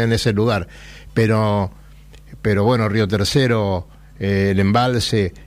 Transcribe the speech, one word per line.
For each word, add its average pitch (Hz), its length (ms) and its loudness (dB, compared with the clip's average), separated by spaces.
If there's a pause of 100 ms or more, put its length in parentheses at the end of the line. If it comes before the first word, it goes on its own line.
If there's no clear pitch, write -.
en 113 80 0
ese 110 200 0
lugar. 104 360 0 (440)
Pero, 107 580 0 (720)
pero 101 220 2
bueno, 113 240 2
Río 104 200 0
Tercero, 104 800 0 (320)
eh, 98 320 0
el 95 80 2
embalse 107 760 0 (120)